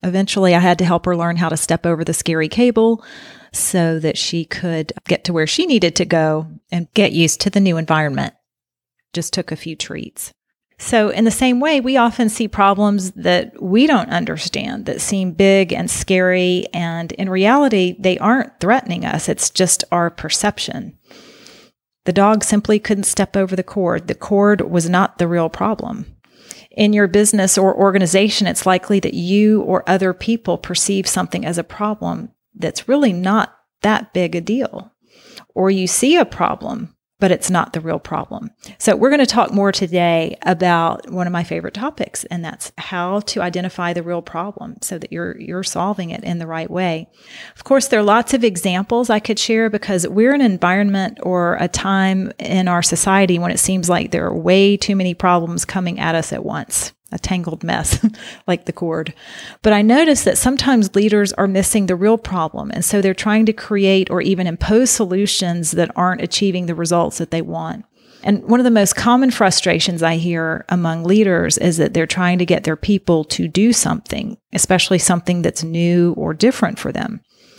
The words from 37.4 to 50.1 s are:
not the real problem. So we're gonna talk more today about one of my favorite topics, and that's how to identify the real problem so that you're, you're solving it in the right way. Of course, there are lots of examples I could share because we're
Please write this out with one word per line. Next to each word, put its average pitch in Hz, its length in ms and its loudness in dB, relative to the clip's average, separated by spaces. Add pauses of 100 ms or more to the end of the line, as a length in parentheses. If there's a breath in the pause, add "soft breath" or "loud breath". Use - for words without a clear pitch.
not 180 240 0
the 165 80 -6
real 160 180 -6
problem. - 500 -10 (280 loud breath)
So - 180 2
we're 226 140 4
gonna 277 160 4
talk 220 260 0
more 196 220 2
today 170 680 0
about 170 680 0
one 180 160 -4
of 175 60 -4
my 175 100 -2
favorite 165 300 -8
topics, - 500 -8
and 170 220 -8
that's - 320 -12
how 185 420 -4
to 208 220 -6
identify 180 500 -4
the 170 120 -6
real 170 180 -6
problem 170 600 -10
so - 160 -8
that - 140 -12
you're, 170 260 -8
you're 180 240 -8
solving 185 500 -4
it - 120 -12
in 170 160 -6
the 165 80 -10
right 160 240 -8
way. 170 380 -4 (480 loud breath)
Of - 80 -20
course, 269 240 2
there 226 100 4
are 208 40 2
lots 214 300 4
of 240 120 2
examples 202 640 0
I 214 100 4
could 214 180 -4
share 226 320 0
because 202 380 -2
we're 226 260 4